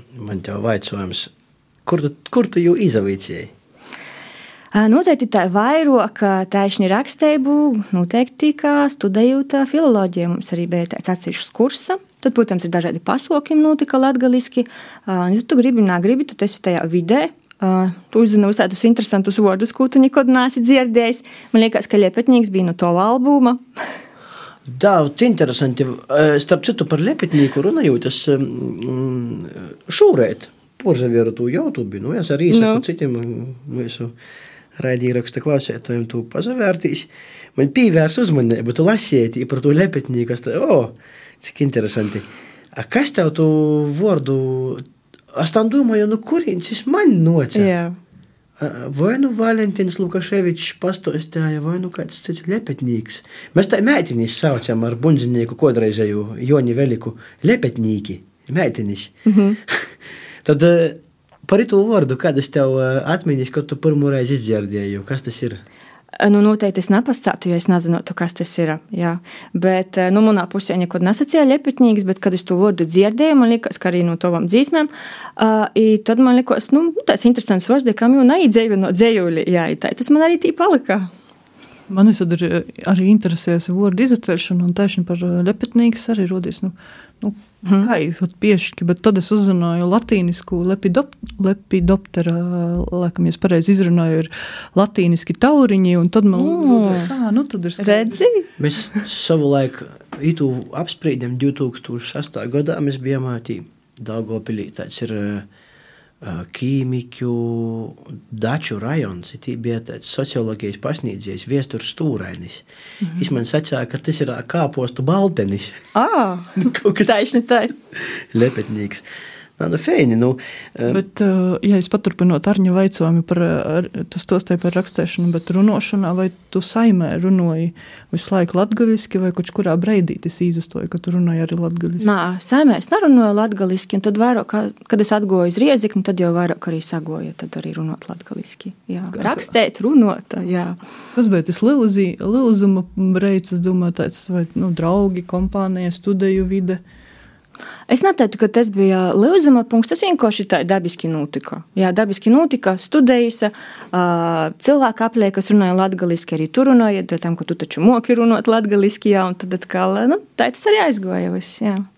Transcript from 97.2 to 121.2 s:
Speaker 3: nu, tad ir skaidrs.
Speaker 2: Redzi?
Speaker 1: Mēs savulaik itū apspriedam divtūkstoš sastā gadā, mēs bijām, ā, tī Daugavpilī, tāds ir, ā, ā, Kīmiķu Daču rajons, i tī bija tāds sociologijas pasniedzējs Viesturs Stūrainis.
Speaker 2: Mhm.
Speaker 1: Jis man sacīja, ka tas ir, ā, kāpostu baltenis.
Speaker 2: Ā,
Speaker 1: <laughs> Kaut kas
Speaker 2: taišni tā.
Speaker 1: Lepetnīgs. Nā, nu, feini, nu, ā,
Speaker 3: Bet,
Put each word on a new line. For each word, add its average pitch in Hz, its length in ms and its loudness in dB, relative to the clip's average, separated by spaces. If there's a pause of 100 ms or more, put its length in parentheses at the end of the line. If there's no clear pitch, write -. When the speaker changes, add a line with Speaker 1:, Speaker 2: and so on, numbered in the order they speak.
Speaker 3:
nu, 262 100 2
tad 190 220 -6
ir 175 60 -4
skaidrs. 196 160 -4 (320)
Speaker 2:
Redzi? 427 260 4 (140)
Speaker 1:
Mēs 151 300 -2 (180)
savulaik 139 720 0 (400)
itū 143 500 0
apspriedam 127 640 -6
divtūkstoš 127 760 -6
sastā 139 340 -8
gadā, 147 320 -2
mēs 143 200 -4
bijām, 131 260 -4
ā, 123 160 -6
tī 101 220 -10 (360)
Daugavpilī, 110 720 -8
tāds - 300 -12
ir, 117 80 -8
ā, 104 340 -6 (800)
ā, 87 280 -10
Kīmiķu 127 800 -6 (1000)
Daču 113 480 -4
rajons, 107 540 -6
i 117 40 -18
tī 123 200 -10
bija 113 220 -6
tāds - 300 -14
sociologijas 113 680 -6
pasniedzējs 104 720 -8
Viesturs 135 460 -6
Stūrainis. 92 680 -8 (400)
Speaker 2:
Mhm. 170 180 -6
Speaker 1:
Jis 180 120 -2
man 123 120 -2
sacīja, 131 440 -4
ka - 100 -10
tas - 240 -6
ir, 135 60 -2
ā, 120 160 -8
kāpostu 139 600 -4
baltenis. 147 680 0 (200)
Speaker 2:
Ā, 233 460 0 (180)
Speaker 1:
<laughs> 190 180 0
Kaut 202 220 0
kas 208 120 0
Speaker 2:
taišni 233 380 2
tā. 233 200 2 (640)
Speaker 1:
Lepetnīgs. 110 760 -2 (480)
Nā, - 180 -4
nu, 160 80 -2
feini, 160 400 2
nu, 123 140 2 (400)
ā, 117 180 -4
Speaker 3:
Bet, 185 320 -2